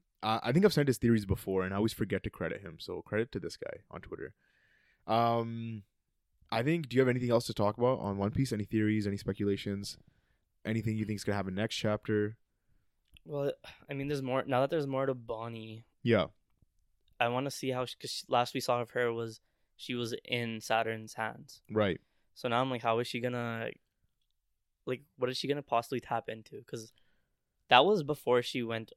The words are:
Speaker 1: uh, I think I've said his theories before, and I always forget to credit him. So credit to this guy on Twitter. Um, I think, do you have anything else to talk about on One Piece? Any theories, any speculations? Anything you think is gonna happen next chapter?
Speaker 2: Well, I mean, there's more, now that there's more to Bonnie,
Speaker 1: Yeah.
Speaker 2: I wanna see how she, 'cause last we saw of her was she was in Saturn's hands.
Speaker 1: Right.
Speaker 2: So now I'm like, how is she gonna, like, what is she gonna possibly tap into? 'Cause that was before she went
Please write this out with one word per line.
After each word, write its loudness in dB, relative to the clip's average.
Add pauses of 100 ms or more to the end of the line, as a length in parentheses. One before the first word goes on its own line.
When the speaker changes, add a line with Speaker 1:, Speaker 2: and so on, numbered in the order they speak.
(220)
Speaker 1:
uh, 2
I 0
think 6
I've 6
said 4
his 2
theories 4
before, 0
and -2
I -2
always 2
forget -2
to -4
credit -6
him. -14
So -10
credit -4
to -6
this -10
guy -12 (100)
on -12
Twitter. -12 (720)
Um, 0 (640)
I 0
think, 0
do 0
you 8
have 6
anything 0
else 4
to -6
talk 2
about 2
on -2
One 0
Piece? 0
Any -4
theories, 2
any -2
speculations? -4 (640)
Anything 0
you 0
think -2
is -8
gonna 2
happen -2
next -2
chapter? 0 (880)
Speaker 2:
Well, -4 (360)
I -6
mean, -4
there's -2
more, 0
now 2
that 2
there's 0
more 0
to 0
Bonnie, -10 (180)
Speaker 1:
Yeah. 4 (920)
Speaker 2:
I 2
wanna -2
see -6
how -2
she, -12
'cause -10
last 2
we -4
saw 0
of -6
her 0
was -6 (360)
she -8
was -4 (120)
in -4
Saturn's -2
hands. -8
Speaker 1:
Right. 2 (340)
Speaker 2:
So -6
now 2
I'm 0
like, -4
how 4
is 0
she -6
gonna, -4 (1160)
like, -6 (120)
what 0
is -6
she -4
gonna -2
possibly 0
tap -4
into? -12
'Cause -10 (760)
that 10
was 4
before 2
she -4
went -6